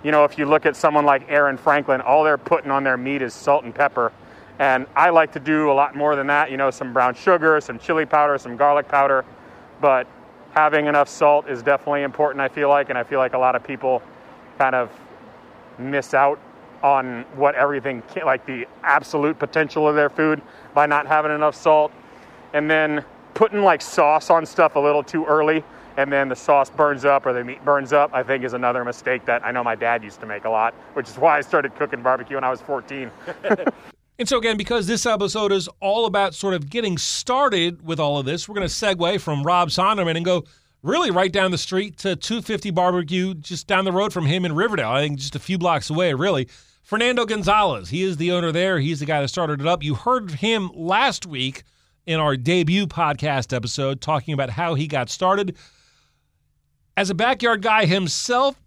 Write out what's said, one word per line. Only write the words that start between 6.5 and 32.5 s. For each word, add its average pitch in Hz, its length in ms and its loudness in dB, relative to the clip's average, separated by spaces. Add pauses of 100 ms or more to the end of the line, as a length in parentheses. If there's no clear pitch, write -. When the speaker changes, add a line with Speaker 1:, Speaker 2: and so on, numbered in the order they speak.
Speaker 1:
you 135 60 -6
know, 135 140 0
some 127 220 -10
brown 123 220 2
sugar, 160 460 2
some 120 180 -12
chili 160 280 -2
powder, 147 320 2
some 120 180 -10
garlic 143 320 2
powder. 139 360 2 (580)
But 131 240 4 (480)
having 151 320 2
enough 147 220 2
salt 147 380 2
is 123 160 -8
definitely 143 400 0
important, 139 380 -2
I 135 80 0
feel 143 220 0
like, 143 180 4
and 127 80 -4
I 120 60 -2
feel 139 160 -2
like 131 160 0
a 127 40 0
lot 127 160 2
of 120 80 -2
people 127 400 -2 (560)
kind 131 160 2
of 120 160 0 (880)
miss 135 360 -4
out 143 240 4 (440)
on 127 520 0
what 143 200 2
everything 135 540 -2
can, 170 160 -8
like, 131 220 0
the 123 200 -8 (160)
absolute 151 560 0
potential 151 480 -2
of 147 80 2
their 147 140 2
food 156 320 0 (320)
by 147 140 4
not 147 200 0
having 151 260 0
enough 151 220 0
salt. 151 380 4 (640)
And 151 160 0
then 151 340 0 (300)
putting, 208 280 2
like, 175 200 4
sauce 151 480 2
on 165 160 4
stuff 160 300 2
a 143 40 4
little 147 220 2
too 156 240 -4
early, 156 360 2 (360)
and 139 120 0
then 139 200 0
the 123 60 -4
sauce 139 340 2
burns 143 340 0
up 139 220 4
or 123 80 0
the 123 100 -4
meat 127 180 -12
burns 143 300 2
up, 143 220 4
I 127 80 0
think 127 200 -2
is 123 120 -6
another 123 320 -2
mistake 123 400 -4
that 120 180 0
I 113 60 -4
know 123 120 -4
my 117 120 -2
dad 117 280 -2
used 104 180 -18
to 113 60 -12
make 104 200 -10
a 113 40 -2
lot, 113 220 2 (220)
which 127 160 -8
is - 80 -18
why 147 180 4
I 143 60 -2
started 139 320 -2
cooking 135 260 -6
barbecue 127 380 -2
when 131 60 -4
I 127 60 0